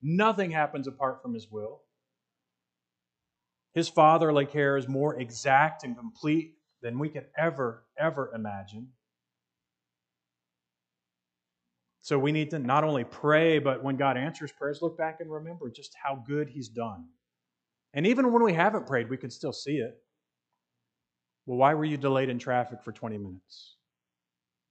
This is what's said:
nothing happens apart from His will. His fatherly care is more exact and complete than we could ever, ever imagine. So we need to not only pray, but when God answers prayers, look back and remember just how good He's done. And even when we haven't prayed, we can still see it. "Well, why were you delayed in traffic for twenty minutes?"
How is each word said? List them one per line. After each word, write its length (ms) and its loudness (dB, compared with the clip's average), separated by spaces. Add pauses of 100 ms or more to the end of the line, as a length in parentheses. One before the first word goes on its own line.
nothing 480 2
happens 360 -2
apart 360 -4
from 100 -6
His 160 -10
will. 320 -10 (1900)
His 160 -2
fatherly 560 6
care 320 2
is 100 -2
more 320 0
exact 640 2
and 140 -8
complete 560 -4 (300)
than 160 -6
we 100 -4
could 160 -12 (100)
ever, 500 -4 (120)
ever 380 -4
imagine. 540 -10 (3000)
So 180 0
we 120 2
need 200 -2
to 80 -4
not 240 2
only 200 0
pray, 540 4
but 260 0
when 140 -2
God 180 2
answers 360 -6
prayers, 320 -6
look 120 -2
back 260 -6
and 100 -12
remember 400 -10
just 320 -20
how 240 -6
good 220 -2
He's 200 -12
done. 360 -8 (920)
And 100 0
even 260 4
when 120 6
we 100 4
haven't 320 2
prayed, 240 -2
we 80 -4
can 140 -12
still 220 -6
see 240 -4
it. 220 -6 (1500)
"Well, 120 -4
why 160 8
were 100 0
you 140 0
delayed 320 2
in 100 -4
traffic 440 -2
for 100 -12
twenty 240 -8
minutes?" 580 -16 (960)